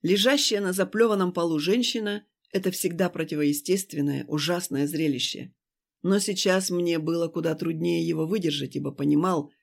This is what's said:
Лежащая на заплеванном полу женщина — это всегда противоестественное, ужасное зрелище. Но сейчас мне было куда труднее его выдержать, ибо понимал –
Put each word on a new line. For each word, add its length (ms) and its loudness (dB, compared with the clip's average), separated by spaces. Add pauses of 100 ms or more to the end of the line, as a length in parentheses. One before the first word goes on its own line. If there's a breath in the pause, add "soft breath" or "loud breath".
Лежащая 580 2
на 120 0
заплеванном 600 2
полу 260 0
женщина — 680 0 (260)
это 200 -2
всегда 380 -2
противоестественное, 1160 -2
ужасное 600 -2
зрелище. 680 -2 (500)
Но 160 4
сейчас 500 0
мне 300 0
было 280 0
куда 280 -2
труднее 520 -2
его 200 -2
выдержать, 480 -2
ибо 160 -6
понимал – 600 2 (120)